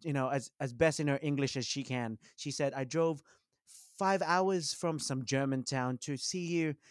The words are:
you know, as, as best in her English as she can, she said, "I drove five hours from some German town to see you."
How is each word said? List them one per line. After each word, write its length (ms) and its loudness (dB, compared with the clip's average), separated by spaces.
you 100 -2
know, 160 2
as, 300 -2
as 140 -4
best 260 4
in 80 0
her 140 2
English 340 0
as 100 -2
she 180 -4
can, 340 -4
she 160 -8
said, 220 -2
"I 100 -4
drove 400 0
five 240 4
hours 520 2
from 260 -2
some 240 -2
German 400 0
town 380 -2
to 160 -4
see 300 -4
you." 280 2